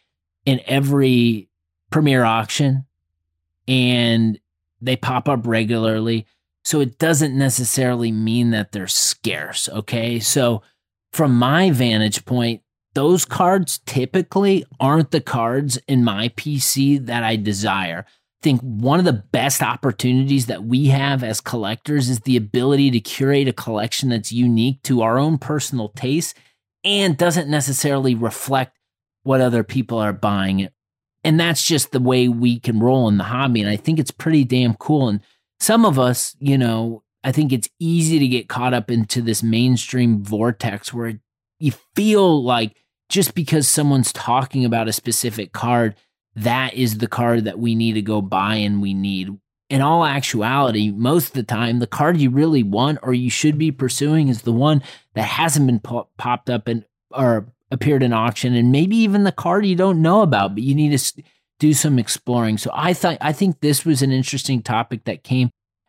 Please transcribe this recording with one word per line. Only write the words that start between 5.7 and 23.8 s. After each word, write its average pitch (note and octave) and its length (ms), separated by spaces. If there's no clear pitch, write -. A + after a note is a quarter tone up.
So D#3 160
it C3 180
doesn't D3+ 400
necessarily B2 760
mean A2+ 400
that G#2+ 200
they're F#2+ 160
scarce, - 840
okay? A#2 500
So A#2+ 440
from C#3 240
my D#3 340
vantage A2 540
point, A#2 360
those D#3+ 320
cards F#3 600
typically F#3+ 800
aren't C#3+ 320
the D3+ 100
cards B2+ 560
in B2+ 160
my A2 320
P D3 240
C C#3 380
that A#2+ 260
I A2+ 120
desire. G2 720
I - 340
think C3 200
one B2+ 380
of F#3 60
the D#3+ 80
best A#2 480
opportunities C3 840
that G2 160
we B2+ 240
have C3+ 360
as A2 180
collectors A#2+ 680
is A#2+ 120
the B2+ 160
ability C3 540
to A#2+ 80
curate C#3 480
a B2 60
collection A2+ 560